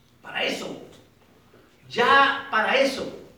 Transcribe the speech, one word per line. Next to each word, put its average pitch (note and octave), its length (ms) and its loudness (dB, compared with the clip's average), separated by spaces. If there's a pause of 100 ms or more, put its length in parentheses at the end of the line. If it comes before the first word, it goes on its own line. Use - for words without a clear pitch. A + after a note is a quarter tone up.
(220)
Para - 240 -8
eso. - 360 -8 (1080)
Ya C4+ 600 4
para G#3+ 260 0
eso. C4+ 340 0 (260)